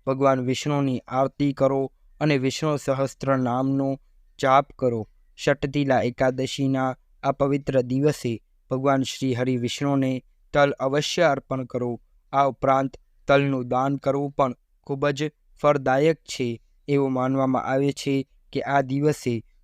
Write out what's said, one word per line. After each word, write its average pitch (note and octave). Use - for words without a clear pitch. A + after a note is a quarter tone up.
ભગવાન C3+
વિષ્ણુની C3
આરતી C#3
કરો C3+
અને D3+
વિષ્ણુ C#3
સહસ્ત્ર C3+
નામનો C3+
જાપ C3+
કરો. A#2
ષટતિલા C#3
એકાદશીના C3
આ C#3
પવિત્ર C#3
દિવસે B2+
ભગવાન C3+
શ્રી C3
હરિ B2+
વિષ્ણુને C3
તલ C#3+
અવશ્ય C#3+
અર્પણ C3+
કરો. A#2+
આ C#3
ઉપરાંત C3+
તલનું C#3
દાન C3
કરવું C#3
પણ C3+
ખૂબ C#3+
જ D3
ફળદાયક D3
છે A#2
એવું C#3
માનવામાં C3
આવે C3+
છે C3+
કે C#3
આ C#3
દિવસે C3+